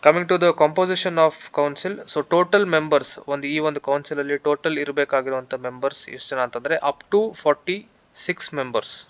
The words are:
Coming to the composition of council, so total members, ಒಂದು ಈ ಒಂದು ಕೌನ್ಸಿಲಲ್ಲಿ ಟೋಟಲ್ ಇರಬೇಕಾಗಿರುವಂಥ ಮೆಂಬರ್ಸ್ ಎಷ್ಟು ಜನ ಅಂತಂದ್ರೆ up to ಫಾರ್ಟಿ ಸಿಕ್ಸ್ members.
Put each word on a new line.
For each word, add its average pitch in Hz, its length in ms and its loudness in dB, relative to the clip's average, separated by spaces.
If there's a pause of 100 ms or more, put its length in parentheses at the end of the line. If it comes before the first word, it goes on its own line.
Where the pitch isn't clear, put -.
Coming 165 260 6
to 180 100 4
the 175 120 6 (120)
composition 180 520 0 (120)
of 151 60 2 (260)
council, 147 360 -2 (180)
so 147 220 -4
total 180 280 4 (120)
members, 156 540 0
ಒಂದು 143 180 -4
ಈ 151 120 -2
ಒಂದು 151 220 -2
ಕೌನ್ಸಿಲಲ್ಲಿ 143 580 -2
ಟೋಟಲ್ 147 400 0
ಇರಬೇಕಾಗಿರುವಂಥ 135 760 -2
ಮೆಂಬರ್ಸ್ 127 540 -6
ಎಷ್ಟು - 220 -14
ಜನ 131 100 -2
ಅಂತಂದ್ರೆ 127 360 -2
up 143 240 -2 (140)
to 214 180 2
ಫಾರ್ಟಿ 180 560 -2 (360)
ಸಿಕ್ಸ್ - 300 -6
members. 127 360 -4 (200)